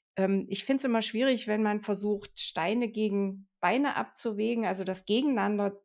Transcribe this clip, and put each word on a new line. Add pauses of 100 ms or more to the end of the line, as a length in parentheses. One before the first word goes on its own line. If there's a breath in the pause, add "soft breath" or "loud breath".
(160)
ähm,
ich
find's
immer
schwierig,
wenn
man
versucht,
Steine
gegen (100)
Beine
abzuwägen,
also
das
gegeneinander